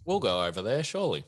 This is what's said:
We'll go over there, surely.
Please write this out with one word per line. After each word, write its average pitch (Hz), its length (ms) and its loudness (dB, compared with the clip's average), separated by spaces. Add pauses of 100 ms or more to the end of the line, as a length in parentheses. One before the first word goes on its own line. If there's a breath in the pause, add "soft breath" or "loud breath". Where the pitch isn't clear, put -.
We'll 190 140 0
go 90 260 2
over 87 160 -2
there, 135 200 0
surely. 147 460 -2